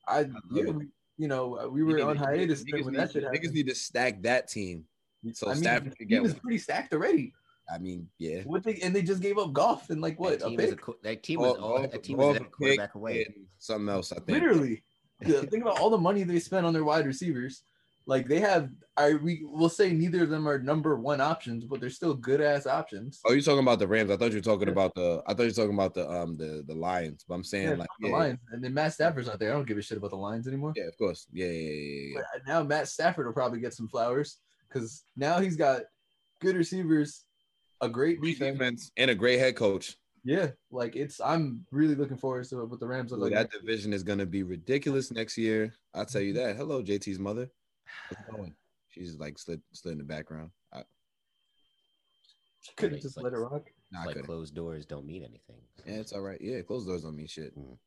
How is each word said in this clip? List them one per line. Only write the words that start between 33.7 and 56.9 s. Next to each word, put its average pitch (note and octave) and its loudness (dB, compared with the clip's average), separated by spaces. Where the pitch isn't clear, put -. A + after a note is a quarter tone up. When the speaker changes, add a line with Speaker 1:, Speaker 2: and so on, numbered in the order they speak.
Speaker 1:
some A2+ -10
flowers B2 0
'cause A2+ -8
now D3 2
he's F#3 2
got C3+ 4
good F#3 2
receivers, E3 2
a B2 0
great C#3+ 2
Speaker 2:
Great D3+ -2
Speaker 1:
defense. C3+ 0
Speaker 2:
defense B2+ -2
and B2+ 6
a A2+ 4
great B2 6
head B2+ 4
coach. G2 2
Speaker 1:
Yeah, D3+ 0
like, A#2+ -6
it's, C#3+ -6
I'm C3+ 0
really D3 4
looking C3+ -2
forward B2+ -4
to B2 -6
what A#2+ -12
the A#2+ -6
Rams B2 -4
look G#2+ -4
Speaker 2:
Ooh, - 0
Speaker 1:
like A2+ 2
Speaker 2:
that G#2+ 6
Speaker 1:
next A2 -12
year. G2+ -10
Speaker 2:
division G#2+ -2
is F#2+ 0
gonna G2+ 0
be F#2+ -2
ridiculous C3 -2
next A2+ -6
year. A2 0
I'll G2+ -4
tell A2 -2
you G2 0
Speaker 1:
Mm-hmm. B2 0
Speaker 2:
that. G2+ -4
Hello, C#3 -4
J G2+ 0
T's F#2+ -6
mother. G#2+ -6
How's - -12
it A2 -18
going? F2 -14
She's, E2+ -14
like, D2 -12
slid, E2 -10
slid F2 -12
in D2+ -8
the D2 -10
background. D#2 -12
I C2+ -16
Speaker 1:
Couldn't F3+ 0
Speaker 3:
Like, C#3 -12
Speaker 1:
just C#3 -12
Speaker 3:
like, - -10
Speaker 1:
let B2+ -4
it A#2+ -4
rock. C3+ -8
Speaker 2:
Nah, F2 -12
I E2+ -6
Speaker 3:
like, D#2 -8
Speaker 2:
couldn't. C#2+ -10
Speaker 3:
closed D#2+ -10
doors D#2+ -10
don't C#2+ -12
mean E2 -14
anything. A1+ -20
Speaker 2:
Yeah, G2+ -12
it's A2 -12
all G2+ -8
right. G2 -10
Yeah, A2 -8
closed A2 -8
doors F2+ -4